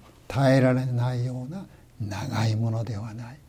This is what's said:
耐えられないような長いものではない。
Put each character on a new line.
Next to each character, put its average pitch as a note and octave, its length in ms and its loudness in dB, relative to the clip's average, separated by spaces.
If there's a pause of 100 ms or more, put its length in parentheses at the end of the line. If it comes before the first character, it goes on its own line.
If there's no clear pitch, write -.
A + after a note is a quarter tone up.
(280)
耐 C3+ 300 4
え C3 40 6
ら B2+ 120 6
れ B2+ 120 0
な B2 300 0
い A#2+ 100 -2
よ B2+ 220 -6
う C#3 40 -10
な F#3+ 140 -10 (360)
長 G#2+ 460 -2
い A2 80 2
も A2+ 160 0
の A2+ 120 -2
で G#2+ 140 -6
は A2 160 -10
な A#2 180 -12
い。 C#3+ 60 -18 (120)